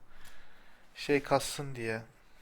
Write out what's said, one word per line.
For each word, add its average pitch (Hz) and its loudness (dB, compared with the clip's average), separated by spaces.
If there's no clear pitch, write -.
şey 139 4
kassın 139 2
diye, 113 -2